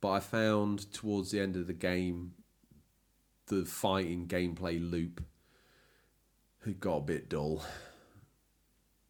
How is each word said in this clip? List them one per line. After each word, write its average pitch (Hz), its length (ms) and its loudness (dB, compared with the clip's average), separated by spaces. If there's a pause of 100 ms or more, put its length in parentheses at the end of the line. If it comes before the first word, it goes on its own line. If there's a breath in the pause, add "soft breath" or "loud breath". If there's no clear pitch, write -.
but 101 100 2
I 98 100 4
found 104 720 2
towards 101 380 -2
the 101 100 2
end 95 160 0
of 87 100 -2
the 90 80 -2
game, 90 600 0 (1120)
the 95 180 2
fighting 87 640 0
gameplay 87 500 0
loop 85 440 -2 (1400 soft breath)
had 95 160 -4
got 90 160 2
a 73 60 0
bit 76 280 -2
dull. 78 320 0 (1500 loud breath)